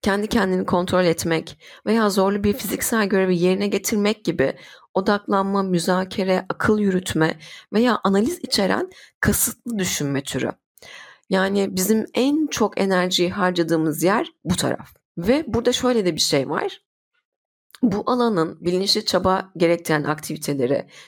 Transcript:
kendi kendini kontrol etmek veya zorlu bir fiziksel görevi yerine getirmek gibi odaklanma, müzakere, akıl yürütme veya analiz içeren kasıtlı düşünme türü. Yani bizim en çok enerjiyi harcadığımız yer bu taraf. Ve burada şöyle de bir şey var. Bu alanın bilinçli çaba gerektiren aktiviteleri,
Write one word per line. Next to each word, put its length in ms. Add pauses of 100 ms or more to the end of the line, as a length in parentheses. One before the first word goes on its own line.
kendi 260
kendini 380
kontrol 400
etmek 540 (260)
veya 240
zorlu 340
bir 100
fiziksel 540
görevi 300
yerine 300
getirmek 580
gibi 280 (400)
odaklanma, 720
müzakere, 880
akıl 300
yürütme 600 (340)
veya 300
analiz 360
içeren 500 (300)
kasıtlı 600
düşünme 440
türü. 280 (760)
Yani 460
bizim 380
en 340
çok 340
enerjiyi 500
harcadığımız 720
yer 240 (160)
bu 120
taraf. 340 (280)
Ve 300
burada 260
şöyle 320
de 100
bir 60
şey 280
var. 320 (1000)
Bu 240
alanın 560
bilinçli 440
çaba 520
gerektiren 460
aktiviteleri, 840 (200)